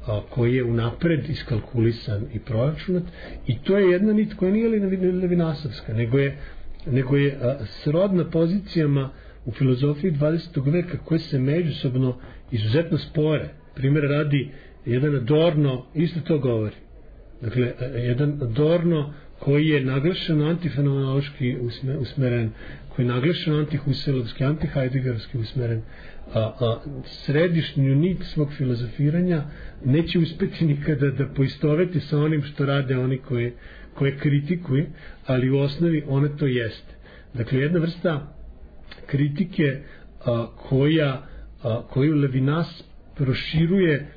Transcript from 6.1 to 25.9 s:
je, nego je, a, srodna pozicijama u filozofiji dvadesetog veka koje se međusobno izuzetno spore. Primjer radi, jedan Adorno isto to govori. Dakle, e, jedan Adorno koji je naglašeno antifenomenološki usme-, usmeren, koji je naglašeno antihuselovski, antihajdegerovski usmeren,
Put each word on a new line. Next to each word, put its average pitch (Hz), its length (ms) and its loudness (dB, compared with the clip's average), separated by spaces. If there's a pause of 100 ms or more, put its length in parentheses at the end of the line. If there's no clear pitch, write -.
je, 139 200 2 (480)
nego 131 320 2
je, 143 240 2
a, 113 240 0
srodna 175 640 2
pozicijama 160 800 2 (360)
u 123 60 -6
filozofiji 143 600 2
dvadesetog 151 560 0
veka 175 300 0
koje 160 220 0
se 143 200 -2
međusobno 131 760 0 (340)
izuzetno 123 460 2
spore. 151 520 0 (260)
Primjer 143 280 2
radi, 143 480 2 (340)
jedan 139 300 2
Adorno 147 760 4
isto 165 260 0
to 147 200 0
govori. 113 360 0 (680)
Dakle, 120 380 0
e, 123 60 -4 (140)
jedan 139 420 0
Adorno 151 720 2 (260)
koji 147 280 2
je 147 160 4
naglašeno 147 640 0
antifenomenološki 139 1160 0
usme-, 131 360 -4
usmeren, 120 540 0 (380)
koji - 160 0
je 123 80 2
naglašeno 151 460 0
antihuselovski, 139 840 -2
antihajdegerovski 131 920 -2
usmeren, 117 440 -2 (520)